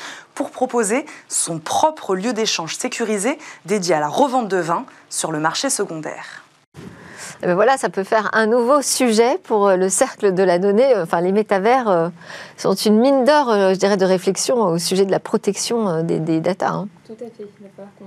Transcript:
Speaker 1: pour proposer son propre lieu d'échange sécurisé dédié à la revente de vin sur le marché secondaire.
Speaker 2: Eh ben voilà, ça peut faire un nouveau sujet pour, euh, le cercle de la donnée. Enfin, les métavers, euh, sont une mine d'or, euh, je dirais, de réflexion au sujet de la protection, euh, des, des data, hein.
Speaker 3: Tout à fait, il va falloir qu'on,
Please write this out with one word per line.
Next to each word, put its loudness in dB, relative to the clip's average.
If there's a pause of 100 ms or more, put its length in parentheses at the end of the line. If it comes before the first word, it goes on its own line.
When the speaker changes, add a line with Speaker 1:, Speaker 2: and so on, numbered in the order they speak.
(340)
Speaker 1:
pour -6
proposer -2 (240)
son -4
propre -2
lieu -2
d'échange -4
sécurisé -4 (280)
dédié 0
à 0
la 0
revente 0
de -2
vin -2 (240)
sur -6
le -4
marché -2
secondaire. -8 (1000)
Speaker 2:
Eh -2
ben 2
voilà, 4
ça -2
peut -4
faire 0
un 4
nouveau 4
sujet 2
pour, 2
euh, 6
le 2
cercle 0
de 2
la 4
donnée. 4
Enfin, 0
les 0
métavers, 2
euh, 2 (480)
sont 0
une 4
mine 4
d'or, 4
euh, 4
je -2
dirais, 2
de 2
réflexion 0
au 2
sujet 0
de -2
la 2
protection, -2
euh, -2
des, -2
des -2
data, -2
hein. -4 (180)
Speaker 3:
Tout -20
à -20 (100)
fait, -18
il -20
va -20
falloir -18
qu'on, -20